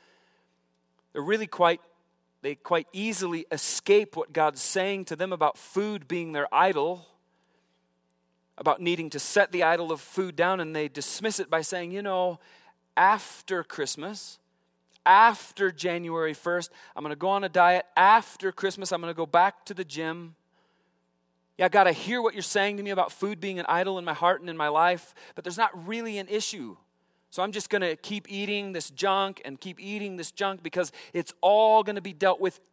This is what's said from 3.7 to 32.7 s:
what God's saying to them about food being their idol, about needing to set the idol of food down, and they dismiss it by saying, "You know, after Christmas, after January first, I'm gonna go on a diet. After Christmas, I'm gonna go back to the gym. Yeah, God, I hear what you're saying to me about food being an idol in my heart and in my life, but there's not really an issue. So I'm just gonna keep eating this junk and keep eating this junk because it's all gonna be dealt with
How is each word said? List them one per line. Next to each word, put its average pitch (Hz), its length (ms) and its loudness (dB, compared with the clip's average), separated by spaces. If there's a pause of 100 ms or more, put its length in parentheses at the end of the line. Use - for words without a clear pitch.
what 160 160 -6
God's 151 300 0
saying 190 420 -2
to 170 100 -10
them 175 160 -4
about 160 280 0
food 202 500 -6
being 165 240 -6
their 143 200 -4
idol, 170 540 2 (1500)
about - 240 2
needing 170 300 -2
to 143 100 -8
set - 320 2
the 175 100 0
idol 165 300 2
of 151 80 -6
food 185 340 -6
down, 180 240 0
and 160 160 -6
they 151 140 -4
dismiss 185 500 -4
it 190 120 -6
by 160 100 2
saying, 175 320 -6
"You 196 80 -8
know, 185 400 -2 (560)
after 190 640 2
Christmas, 156 760 -10 (640)
after 196 640 6
January 165 640 -4
first, 175 380 -4 (260)
I'm - 60 -10
gonna 151 120 -8
go 156 140 -4
on 196 160 0
a 190 60 -2
diet. 180 340 6 (100)
After 196 560 6
Christmas, 190 400 -6
I'm 175 120 -4
gonna 170 100 -8
go 165 140 -4
back 175 400 2
to 202 80 -12
the 180 100 -8
gym. 160 520 -10 (1200)
Yeah, 185 100 4
God, 196 180 6
I 175 60 4
hear 233 300 -4
what 226 100 2
you're 202 100 -8
saying 202 360 0
to 202 40 -6
me 202 60 -8
about 190 240 0
food 202 260 -6
being 185 200 -8
an 175 100 -8
idol 185 300 0
in 175 80 -10
my 160 80 -2
heart 180 260 2
and 175 80 -16
in 165 80 -8
my 151 120 0
life, 165 460 0 (200)
but - 100 -14
there's 175 140 -10
not 185 280 -2
really 220 300 -8
an 196 120 -8
issue. 185 500 -8 (520)
So - 120 -4
I'm 202 80 -2
just 202 200 -8
gonna 180 260 0
keep 202 340 -10
eating 202 420 -6
this 165 180 -8
junk 196 560 -2
and 135 120 -12
keep 185 220 -14
eating 202 360 -8
this 170 140 -10
junk 196 320 -4
because 165 300 -4 (220)
it's 175 260 -6
all 220 420 6
gonna 202 200 -4
be 190 100 -10
dealt 180 280 2
with 185 200 -2 (120)